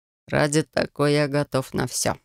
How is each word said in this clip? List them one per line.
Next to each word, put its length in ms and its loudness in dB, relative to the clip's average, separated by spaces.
"Ради 340 2
такой 520 -2
я 140 2
готов 460 -2
на 140 -2
все", 380 -2